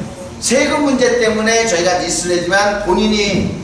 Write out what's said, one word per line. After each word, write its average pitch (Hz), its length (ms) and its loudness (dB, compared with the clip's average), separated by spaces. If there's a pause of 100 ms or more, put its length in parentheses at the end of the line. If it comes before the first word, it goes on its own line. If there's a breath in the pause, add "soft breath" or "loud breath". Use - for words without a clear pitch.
(400)
세금 294 440 0
문제 240 360 2
때문에 220 460 2
저희가 180 320 0
리스를 175 400 -2
했지만 202 460 0
본인이 208 800 0